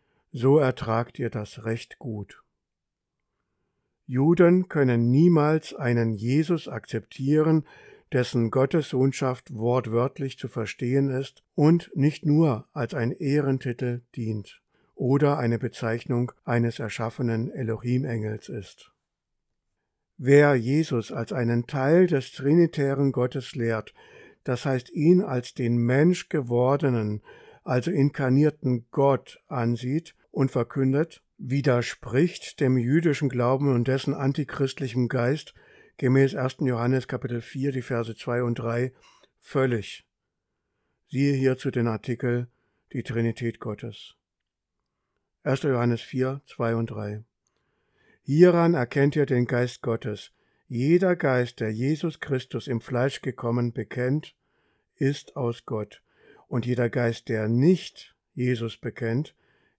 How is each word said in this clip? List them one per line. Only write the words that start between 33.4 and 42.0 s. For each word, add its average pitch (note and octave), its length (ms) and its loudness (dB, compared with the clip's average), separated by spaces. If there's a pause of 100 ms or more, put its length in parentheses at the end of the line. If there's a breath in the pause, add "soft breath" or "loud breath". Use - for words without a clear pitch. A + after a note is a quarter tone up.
und A#2+ 140 0
dessen C3+ 260 -2
antichristlichem C3+ 920 -2
Geist C3 460 -2 (420 soft breath)
gemäß C3+ 380 2
ersten C3 320 -4
Johannes B2 420 0
Kapitel A#2+ 320 -8
vier, C3+ 320 -6
die B2+ 100 -6
Verse A#2 320 -6
zwei B2 300 -4
und A#2+ 120 0
drei, A#2+ 360 -4 (480 soft breath)
völlig. B2 680 -2 (1000)
Siehe C#3+ 260 0
hierzu C3 380 0
den A#2+ 160 0
Artikel A#2+ 640 -4 (420)